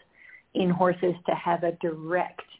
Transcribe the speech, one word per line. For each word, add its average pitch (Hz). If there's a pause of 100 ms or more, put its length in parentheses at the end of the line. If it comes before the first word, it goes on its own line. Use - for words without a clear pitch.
(540)
in 185
horses 180 (120)
to 170
have 170
a 170 (100)
direct 165 (200)